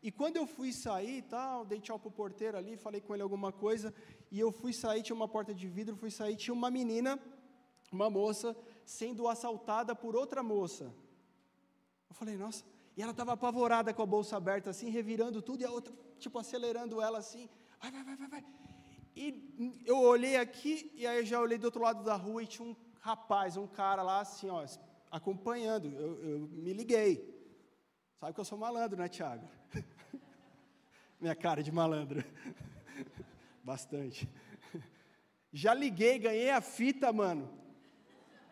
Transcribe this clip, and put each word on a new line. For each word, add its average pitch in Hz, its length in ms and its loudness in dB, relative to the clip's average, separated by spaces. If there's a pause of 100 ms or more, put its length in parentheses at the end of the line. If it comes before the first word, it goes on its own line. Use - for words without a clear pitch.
E - 80 -4
quando 320 260 0
eu 320 100 0
fui 262 260 -6
sair 220 460 -4
e 247 40 -10
tal, 254 420 -6
dei 208 160 -6
tchau 214 180 -8
pro 214 120 -10
porteiro 208 460 -4
ali, 196 200 -8
falei 208 240 -6
com 208 140 -6
ele 202 80 -2
alguma 196 300 -2
coisa, 208 420 0 (360)
e 196 100 -2
eu 226 100 6
fui 233 220 -4
sair, 220 300 2
tinha 226 120 -4
uma 220 140 -2
porta 214 260 -2
de 185 140 -8
vidro, 208 260 -6
fui 214 160 -6
sair, 214 240 -2
tinha 240 200 -2
uma 240 160 2
menina, 247 500 2 (720)
uma 202 180 2
moça, 214 460 0 (280)
sendo 233 440 -2
assaltada 233 680 0
por 226 220 -2
outra 269 260 0
moça. 190 500 -2 (1200)
Eu - 40 -20
falei, 214 200 -6
"Nossa", 214 280 -8 (320)
e 196 60 -4
ela 226 120 -4
tava 240 180 0
apavorada 233 600 4
com 226 80 0
a 214 40 2
bolsa 208 300 2
aberta, 196 340 0
assim, 226 200 -6
revirando 220 500 0
tudo, 247 220 -6
e - 20 -2
a 240 60 -2
outra, 240 240 -8 (240)
tipo, 247 200 -8
acelerando 233 640 -2
ela, 220 180 2
assim, 233 300 -12 (320)
"Vai, 254 120 -10
vai, 269 100 -12
vai, 269 140 -10
vai, 269 120 -10
vai." 277 160 -12 (680)
E 247 720 -6
eu 247 120 8
olhei 247 380 8
aqui, 294 580 0
e 240 120 -4
aí 240 120 2
eu 233 60 2
já 233 160 0
olhei 233 180 2
do 220 80 0
outro 233 140 0
lado 226 220 4
da 214 140 2
rua, 208 260 -4
e 220 40 -6
tinha 233 200 -10
um 233 80 -8 (260)
rapaz, 202 560 0
um 196 120 -6
cara 196 340 2
lá, 190 180 2
assim, 202 280 -8
ó, 170 180 -4 (460)
acompanhando, 196 760 -2
eu, 151 360 -6
eu 151 160 -2
me 160 320 -6
liguei. 214 600 4 (880)
Sabe 160 160 -6
que - 60 -8
eu 196 40 -2
sou 202 140 -8
malandro, 226 400 -2
né, 175 100 -2
Thiago? 151 400 -6 (240)
<laughs> - 1500 -16
Minha 165 140 0
cara 160 280 0
de 151 100 -4
malandro. 151 500 2 (680)
<laughs> - 760 -16
Bastante. 135 640 -6 (1200)
Já 156 200 6
liguei, 247 460 6
ganhei 226 320 4
a 262 100 6
fita, 262 520 2
mano. 175 380 2 (1000)